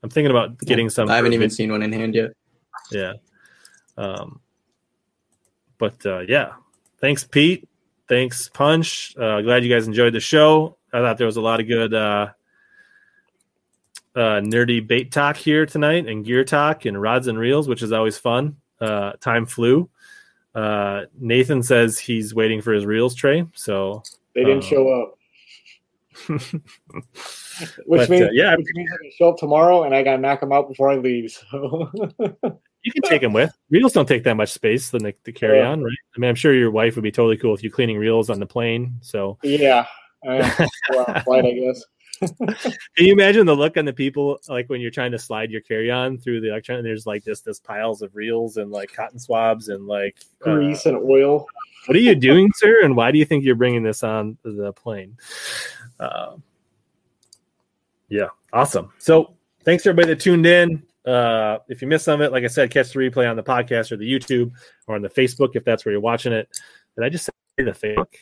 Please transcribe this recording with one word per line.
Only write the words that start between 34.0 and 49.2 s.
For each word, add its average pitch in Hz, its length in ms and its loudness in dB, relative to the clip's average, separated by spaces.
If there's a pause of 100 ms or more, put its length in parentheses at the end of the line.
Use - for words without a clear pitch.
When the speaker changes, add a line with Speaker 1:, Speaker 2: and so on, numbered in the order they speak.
Speaker 1:
take 123 180 0
that 117 100 2
much 107 140 0
space 117 400 -2
than 117 140 -4
to, 104 100 -8 (100)
to 117 80 -16
carry 113 280 4
Speaker 3:
Yeah. 123 100 2
Speaker 1:
on, 151 140 -4
right? 113 100 -6 (220)
I - 40 -12
mean, 123 100 0
I'm 120 60 2
sure 143 180 4
your 120 180 4
wife 110 240 2
would 117 80 -6
be 104 80 -2
totally 113 260 2
cool 113 160 0
with 101 100 -6
you 110 80 -8
cleaning 113 260 -2
reels 110 320 0
on 104 120 -4
the 104 40 -8
plane. 120 560 -4
So 101 420 -8
Speaker 3:
Yeah. 139 420 4 (420)
Uh, 131 400 0 (120)
Speaker 1:
<laughs> - 100 -6
Speaker 3:
well, 127 160 2 (180)
flight, 127 220 4
I 123 80 2
guess. 127 300 -4 (380)
Speaker 1:
Can 208 340 -6 (420)
you 180 160 8
imagine 202 320 6
the 156 100 4
look 151 220 0
on 156 80 -2
the 139 80 -6
people, 139 540 -2
like, 123 220 -8
when 127 100 -6
you're 117 120 -8
trying 123 200 -4
to 113 80 -8
slide 110 300 -8
your 110 120 -10
carry-on 123 580 -4
through 120 220 -6
the 110 80 -4
Electron 110 280 -8
and 120 80 -8
there's, 110 220 -8
like, 104 180 -8
just 107 180 -10
this 107 160 -12
piles 107 420 -8
of 98 140 -14
reels 113 420 -6
and, 104 140 -8
like, 101 220 -10
cotton 113 260 -12
swabs 113 500 -2